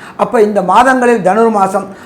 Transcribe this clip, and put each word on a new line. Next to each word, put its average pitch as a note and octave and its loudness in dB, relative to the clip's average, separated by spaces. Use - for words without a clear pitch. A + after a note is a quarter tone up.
அப்ப G#3+ 0
இந்த G#3 0
மாதங்களில் A#3+ 2
தனுர் G#3 2
மாசம், G3 -2